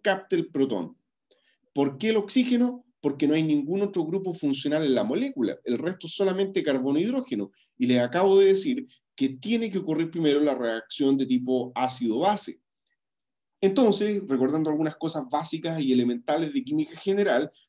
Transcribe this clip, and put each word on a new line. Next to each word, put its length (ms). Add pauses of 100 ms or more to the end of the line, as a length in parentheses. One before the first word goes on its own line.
capte 340
el 120
protón. 480 (800)
¿Por 240
qué 100
el 80
oxígeno? 720 (140)
Porque 280
no 60
hay 100
ningún 380
otro 220
grupo 300
funcional 500
en 80
la 120
molécula, 600
el 140
resto 300
es 60
solamente 500
carbono 340
e 40
hidrógeno. 500 (260)
Y 80
les 140
acabo 360
de 100
decir 420 (260)
que 140
tiene 420
que 80
ocurrir 320
primero 300
la 160
reacción 600
de 80
tipo 520
ácido-base. 840 (1000)
Entonces, 680
recordando 420
algunas 280
cosas 340
básicas 500
y 120
elementales 600
de 120
química 340
general, 540 (160)